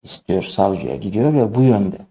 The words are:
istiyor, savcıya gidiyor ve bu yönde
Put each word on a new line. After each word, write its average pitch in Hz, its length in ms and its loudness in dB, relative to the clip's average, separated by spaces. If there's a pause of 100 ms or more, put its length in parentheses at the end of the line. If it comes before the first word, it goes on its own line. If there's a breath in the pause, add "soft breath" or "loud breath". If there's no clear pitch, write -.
istiyor, - 400 -4
savcıya 92 540 -2
gidiyor 107 380 0
ve 113 200 2
bu 127 80 4
yönde 104 340 2 (140)